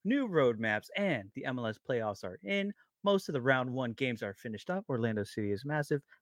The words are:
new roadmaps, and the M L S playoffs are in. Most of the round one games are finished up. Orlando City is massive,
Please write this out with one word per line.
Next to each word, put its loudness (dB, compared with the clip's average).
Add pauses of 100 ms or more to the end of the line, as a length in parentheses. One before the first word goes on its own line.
new 2
roadmaps, 4
and -2
the -8
M -4
L -2
S -2
playoffs -2
are -10
in. -2 (300)
Most 2
of -4
the 0
round 4
one -2
games -2
are -4
finished -10
up. -2
Orlando 0
City -2
is -2
massive, -2 (200)